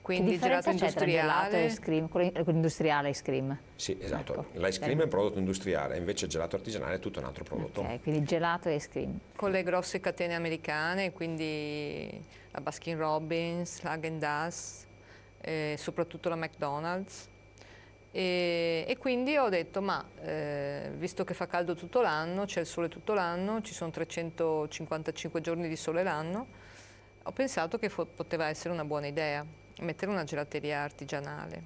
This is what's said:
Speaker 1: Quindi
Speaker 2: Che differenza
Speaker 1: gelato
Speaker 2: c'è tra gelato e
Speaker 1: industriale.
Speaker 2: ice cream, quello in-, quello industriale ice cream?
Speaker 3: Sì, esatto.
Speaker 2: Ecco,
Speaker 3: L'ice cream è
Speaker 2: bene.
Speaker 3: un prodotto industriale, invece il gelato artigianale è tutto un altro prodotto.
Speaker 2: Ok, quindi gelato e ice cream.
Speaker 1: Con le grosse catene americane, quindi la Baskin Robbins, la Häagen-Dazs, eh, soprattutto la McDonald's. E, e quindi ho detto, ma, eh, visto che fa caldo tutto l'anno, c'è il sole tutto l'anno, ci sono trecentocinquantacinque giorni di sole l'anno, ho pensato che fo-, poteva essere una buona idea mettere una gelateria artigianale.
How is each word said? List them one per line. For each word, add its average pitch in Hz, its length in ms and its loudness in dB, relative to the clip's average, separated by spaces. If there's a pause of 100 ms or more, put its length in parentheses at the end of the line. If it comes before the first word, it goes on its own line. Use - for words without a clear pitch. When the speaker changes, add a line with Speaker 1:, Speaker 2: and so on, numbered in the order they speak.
Speaker 1:
Quindi 185 300 4
Speaker 2:
Che - 60 -
differenza 180 360 4
Speaker 1:
gelato 180 120 4
Speaker 2:
c'è 156 120 4
tra - 80 4
gelato 160 500 4
e 220 60 6
Speaker 1:
industriale. 233 40 6
Speaker 2:
ice 226 140 2
cream, 160 300 2
quello 180 180 6
in-, 180 60 2
quello 165 180 4
industriale 156 580 4
ice 139 120 -2
cream? 135 360 0 (180)
Speaker 3:
Sì, - 260 -2
esatto. - 320 -2
Speaker 2:
Ecco, - 200 -2
Speaker 3:
L'ice 92 260 2
cream - 40 -4
è - 100 2
Speaker 2:
bene. 156 100 6
Speaker 3:
un 151 60 4
prodotto 101 280 4
industriale, 92 600 2
invece 90 280 0
il 76 60 -4
gelato 82 240 0
artigianale 95 400 -2
è 90 40 -4
tutto 101 200 -4
un 64 60 -4
altro 67 180 -6
prodotto. - 380 -4
Speaker 2:
Ok, - 200 -2
quindi 151 220 2
gelato 170 460 2
e 151 60 4
ice 147 140 -4
cream. 135 300 -4 (160)
Speaker 1:
Con 202 160 0
le 185 120 2
grosse 180 360 2
catene 175 340 0
americane, 165 800 0
quindi 151 1120 -4 (280)
la - 100 -8
Baskin 151 360 -4
Robbins, 165 840 0
la 165 100 -2
Häagen-Dazs, 156 960 -2 (560)
eh, 151 360 -2
soprattutto 165 520 -2
la 165 60 0
McDonald's. 165 960 -4 (840)
E, 170 720 2
e 254 100 -2
quindi 254 400 2
ho 254 120 6
detto, 185 320 0
ma, 180 220 0 (200)
eh, 143 720 -4
visto 180 260 -2
che 180 120 -4
fa 180 120 -2
caldo 175 280 0
tutto 180 260 0
l'anno, 175 440 2
c'è 185 160 -2
il 156 40 -2
sole 170 240 -2
tutto - 240 -4
l'anno, 190 480 0
ci 214 120 -10
sono 165 180 -4
trecentocinquantacinque 160 1500 -2
giorni 170 260 -2
di 160 80 -2
sole 165 280 0
l'anno, 175 440 -2 (760)
ho - 80 -4
pensato 220 460 0
che 208 120 0
fo-, 165 160 -2
poteva 165 420 -2
essere 156 260 -2
una 160 120 -2
buona 147 220 -2
idea 147 380 0 (360)
mettere 170 300 -2
una 185 140 0
gelateria 147 560 -2
artigianale. 147 840 -6